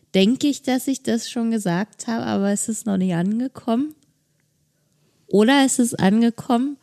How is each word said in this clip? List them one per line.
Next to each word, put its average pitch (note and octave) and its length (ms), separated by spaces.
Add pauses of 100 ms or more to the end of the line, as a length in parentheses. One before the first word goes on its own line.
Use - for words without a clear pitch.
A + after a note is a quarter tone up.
(180)
denke B3 300
ich, C4+ 140
dass B3+ 260
ich C4+ 160
das A3+ 260
schon A3+ 220
gesagt G3+ 560
habe, A3+ 180
aber G3+ 240
es G3+ 180
ist A3 180
noch G3 100
nicht F#3 180
angekommen. A#3 800 (1300)
Oder C4 360
es C4 140
ist A#3 220
angekommen A#3 840